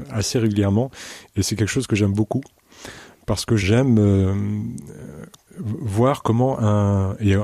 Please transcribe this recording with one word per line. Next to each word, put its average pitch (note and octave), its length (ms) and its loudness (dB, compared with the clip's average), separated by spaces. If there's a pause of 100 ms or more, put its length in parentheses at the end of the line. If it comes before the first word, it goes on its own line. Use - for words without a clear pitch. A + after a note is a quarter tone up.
(120)
assez A2+ 280 -2
régulièrement. G#2 520 2 (460)
Et G#2 60 2
c'est - 120 -4
quelque G2+ 140 0
chose C3 180 -4
que - 80 -2
j'aime G2+ 180 2
beaucoup. G#2+ 280 -2 (840)
Parce - 200 -4
que A#2 100 0
j'aime, A2+ 440 4
euh, G2 340 4 (1300)
voir A#2+ 640 0
comment B2+ 360 2
un, G2+ 600 2
et, G2+ 120 2 (120)